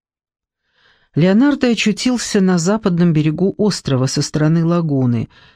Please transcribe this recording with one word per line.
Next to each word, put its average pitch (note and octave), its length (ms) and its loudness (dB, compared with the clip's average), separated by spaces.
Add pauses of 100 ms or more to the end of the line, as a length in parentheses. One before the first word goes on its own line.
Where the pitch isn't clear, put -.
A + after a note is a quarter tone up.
(1160)
Леонардо A#3 540 2
очутился A3 720 -2
на F#3 180 2
западном F3 540 0
берегу D#3 460 0
острова C3+ 480 -2
со C#3+ 160 -4
стороны D#3 420 0
лагуны. C#3 640 0 (280)